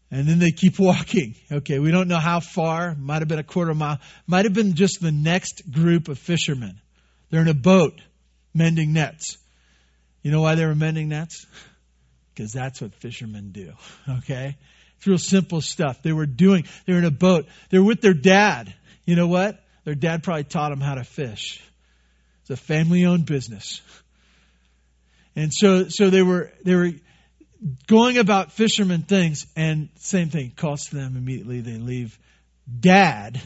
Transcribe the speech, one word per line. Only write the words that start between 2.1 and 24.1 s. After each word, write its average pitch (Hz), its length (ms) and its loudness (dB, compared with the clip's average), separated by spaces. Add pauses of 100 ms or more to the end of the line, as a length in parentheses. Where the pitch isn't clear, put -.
how 170 200 0
far. 165 560 -4
Might 143 240 -6
have 156 80 -4
been 156 120 -4
a 147 40 -8
quarter 170 300 -2
mile. 151 260 -4 (280)
Might 185 180 2
have 214 80 0
been 196 220 0
just 180 260 0
the 165 100 -2
next 156 600 -4
group 165 360 0
of 143 120 -10
fishermen. 127 600 -6 (500)
They're 160 120 0
in 165 60 2
a 160 60 2
boat 165 460 4 (540)
mending 160 400 0
nets. 143 440 -4 (840)
You 147 80 -4
know 156 100 2
why 160 140 2
they 160 100 0
were 156 100 -2
mending 156 340 -2
nets? 151 360 -10 (920)
'Cause 107 160 -10
that's 127 300 -8
what 104 140 -14
fishermen 107 560 -14
do, 90 220 -18 (340)
okay? 135 480 -8 (420)
It's - 100 -12
real 185 100 4
simple 170 440 0
stuff. 135 400 -4
They 160 120 -2
were 156 120 -2
doing, 165 400 4 (200)
they 185 80 -2
were 180 60 2
in 175 60 2
a 165 60 0
boat. 175 360 2 (220)
They're 185 140 6
with 220 180 2
their 196 120 6
dad. 165 600 2 (320)
You 175 100 2
know 175 120 2
what? 185 360 -2 (200)
Their 151 120 -6
dad 160 280 -2
probably 160 200 -4
taught 151 260 -4
them 139 120 -8
how 139 140 -4
to 127 80 -8
fish. - 580 -12 (800)
It's - 80 -16
a 127 80 -8
family-owned 170 680 2
business. 120 560 -8 (1500)